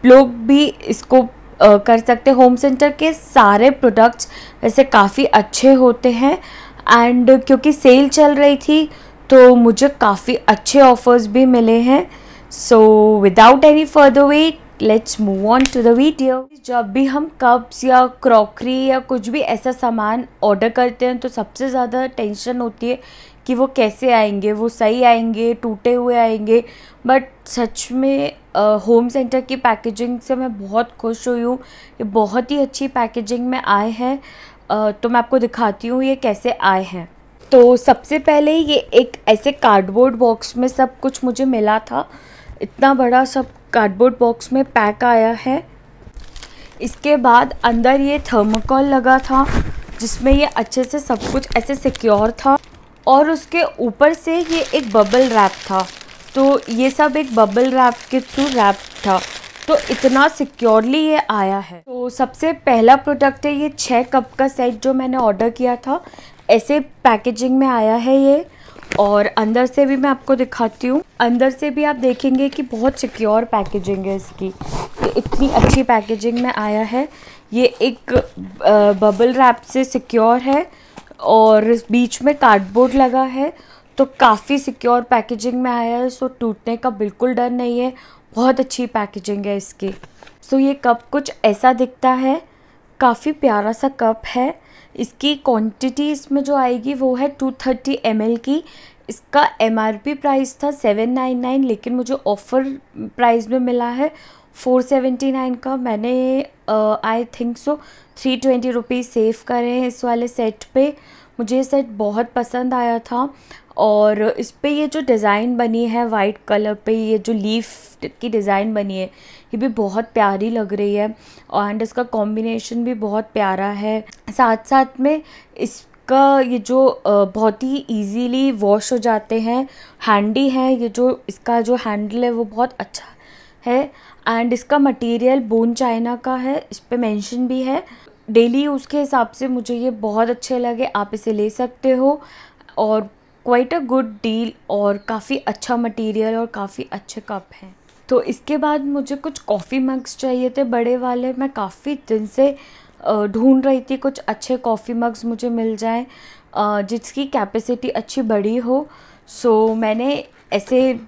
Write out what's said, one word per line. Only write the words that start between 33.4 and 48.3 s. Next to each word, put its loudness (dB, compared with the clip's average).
में -4
आए 0
हैं। -4
अ, 0
तो -6
मैं 2
आपको 0
दिखाती -4
हूँ -2
ये 0
कैसे -4
आए 0
हैं। -12
तो 8
सबसे 0
पहले 2
ये 0
एक 2
ऐसे 2
कार्डबोर्ड 2
बॉक्स -2
में 0
सब -2
कुछ -6
मुझे -2
मिला 0
था। -8
इतना 0
बड़ा 2
सब -6
कार्डबोर्ड 2
बॉक्स -2
में 0
पैक -2
आया 2
है। -4
इसके -2
बाद 4
अंदर 2
ये 0
थर्मोकोल 0